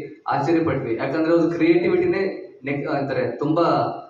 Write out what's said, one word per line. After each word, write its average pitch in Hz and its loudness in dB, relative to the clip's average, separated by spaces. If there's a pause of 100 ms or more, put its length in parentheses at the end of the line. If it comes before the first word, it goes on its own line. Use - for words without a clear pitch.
(280)
ಆಶ್ಚರ್ಯ 160 2
ಪಟ್ವಿ, 127 -2
ಯಾಕಂದ್ರೆ 160 0
ಅದು 165 4
ಕ್ರಿಯೇಟಿವಿಟಿನೇ 175 2 (440)
ನೆಕ್-, 143 -4
ಅಂತಾರೆ 135 -2
ತುಂಬಾ 160 0 (460)